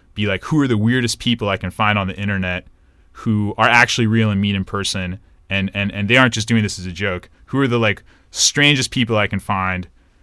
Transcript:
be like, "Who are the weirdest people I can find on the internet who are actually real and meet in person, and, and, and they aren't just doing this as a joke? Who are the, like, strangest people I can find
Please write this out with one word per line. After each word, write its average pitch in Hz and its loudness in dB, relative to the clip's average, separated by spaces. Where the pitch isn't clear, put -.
be 104 -2
like, 95 -4
"Who 156 0
are 139 2
the 120 2
weirdest 117 0
people 117 -2
I 98 0
can 92 -6
find 104 0
on 95 -2
the 95 -8
internet 101 -4
who 104 -2
are 113 2
actually 120 4
real 110 2
and 98 0
meet 101 0
in 95 -2
person, 95 -6
and, 98 -2
and, 101 -4
and 101 -4
they 120 4
aren't 127 6
just 107 -4
doing 113 2
this 98 -4
as 90 -10
a 92 -6
joke? 90 -6
Who 135 -2
are 139 4
the, 120 2
like, 107 0
strangest 143 2
people 117 0
I 101 2
can 98 -4
find 92 -4